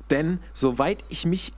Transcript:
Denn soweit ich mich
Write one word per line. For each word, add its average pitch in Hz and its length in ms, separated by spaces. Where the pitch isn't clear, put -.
Denn 160 300
soweit 135 560
ich - 180
mich 185 300